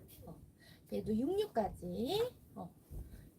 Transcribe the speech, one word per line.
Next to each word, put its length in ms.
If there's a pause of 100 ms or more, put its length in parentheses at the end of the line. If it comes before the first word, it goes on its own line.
(260)
어. 80 (580)
얘도 240
육십육까지. 1160 (240)
어, 120 (720)